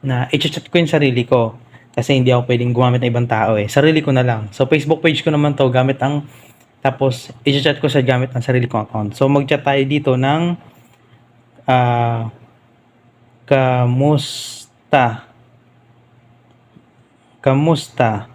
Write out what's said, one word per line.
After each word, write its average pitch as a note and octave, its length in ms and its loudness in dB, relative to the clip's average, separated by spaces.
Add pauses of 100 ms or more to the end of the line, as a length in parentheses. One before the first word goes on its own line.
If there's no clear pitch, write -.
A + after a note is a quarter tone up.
na B2+ 240 -2
i-chat - 400 -4
ko - 80 -2
yung E3+ 160 2
sarili C3 320 2
ko. A#2 320 0 (400)
Kasi C3 240 0
hindi B2+ 80 2
ako B2 240 2
pwedeng A#2+ 240 0
gumamit B2 240 2
ng B2 80 -2
ibang A#2+ 160 0
tao A2 320 0
eh. G#2 80 0
Sarili D3+ 400 2
ko D3 80 0
na C3 80 2
lang. A2 320 -2
So, C3 160 -2
Facebook D3+ 320 0
page D#3+ 240 0
ko D#3 80 0
naman D3 240 0
to C3+ 160 2
gamit C3 320 0
ang, D3 240 -4 (560)
tapos C3 480 -2 (160)
i-chat C#3+ 320 0
ko D3 80 -2
siya C3 160 0
gamit B2+ 320 0
ang A#2 80 -6
sarili B2 240 0
kong G#2+ 160 -4
account. G#2+ 320 -6
So, C#3 80 0
mag-chat C#3 400 0
tayo C#3 240 0
dito C#3 320 0
ng, D#3 320 0 (1120)
ah, A#2+ 640 0 (1200)
"Kamusta? B2+ 1800 0 (2000)
Kamusta?" C3+ 960 0